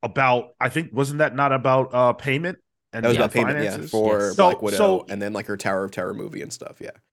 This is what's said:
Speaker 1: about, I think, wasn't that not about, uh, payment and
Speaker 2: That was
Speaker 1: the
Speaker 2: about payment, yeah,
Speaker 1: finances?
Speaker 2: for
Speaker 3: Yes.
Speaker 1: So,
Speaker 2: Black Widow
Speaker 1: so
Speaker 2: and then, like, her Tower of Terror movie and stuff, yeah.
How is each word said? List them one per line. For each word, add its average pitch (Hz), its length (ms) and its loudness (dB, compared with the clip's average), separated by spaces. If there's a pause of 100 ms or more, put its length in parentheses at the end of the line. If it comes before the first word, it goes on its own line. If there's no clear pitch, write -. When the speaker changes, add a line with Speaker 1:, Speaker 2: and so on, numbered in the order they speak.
Speaker 1:
about, 123 560 0
I 123 120 0
think, 160 240 -6
wasn't 139 240 -2
that 147 160 2
not 139 180 2
about, 131 400 2
uh, 123 220 4
payment 151 420 -4 (380)
and 113 100 -6
Speaker 2:
That 117 40 4
was 117 100 4
Speaker 1:
the 117 60 4
Speaker 2:
about 104 100 -4
payment, 120 280 2
yeah, 104 100 -2
Speaker 1:
finances? 85 180 -8
Speaker 2:
for 107 280 2 (100)
Speaker 3:
Yes. 92 80 -4
Speaker 1:
So, - 140 6
Speaker 2:
Black - 120 -4
Widow 101 160 0
Speaker 1:
so 95 320 2
Speaker 2:
and 101 100 -6
then, 101 140 -4
like, 98 120 -6
her 101 120 -4
Tower 98 260 0
of 95 60 -6
Terror 95 240 -6
movie - 260 -10
and - 120 -12
stuff, - 280 -16
yeah. - 100 -14 (220)